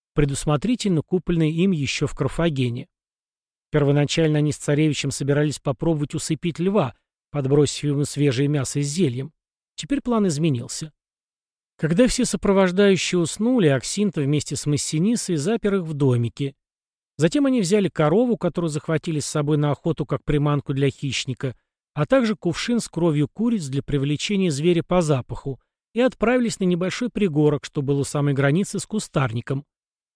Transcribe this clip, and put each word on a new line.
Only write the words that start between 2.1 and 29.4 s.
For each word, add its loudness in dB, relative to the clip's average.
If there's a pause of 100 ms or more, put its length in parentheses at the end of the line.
Карфагене. -2 (840)
Первоначально 2
они 0
с -12
царевичем 0
собирались 0
попробовать -2
усыпить -4
льва, 0 (340)
подбросив 0
ему 0
свежее 0
мясо -2
с -2
зельем. -2 (420)
Теперь -4
план 2
изменился. -2 (840)
Когда 4
все 0
сопровождающие 2
уснули, 2
Аксинта 0
вместе 0
с -6
Массинисой 0
запер 0
их 0
в -8
домике. 0 (600)
Затем 2
они 2
взяли 2
корову, 2
которую -2
захватили -4
с -4
собой 0
на 0
охоту -4
как -4
приманку 0
для 0
хищника — -6 (380)
а -2
также 2
кувшин -2
с -4
кровью 0
куриц -2
для -4
привлечения -2
зверя 2
по 0
запаху, -2 (340)
и -2
отправились 0
на 0
небольшой 0
пригорок, 2
что -6
был 0
у 0
самой 0
границы 0
с -6
кустарником. -4 (500)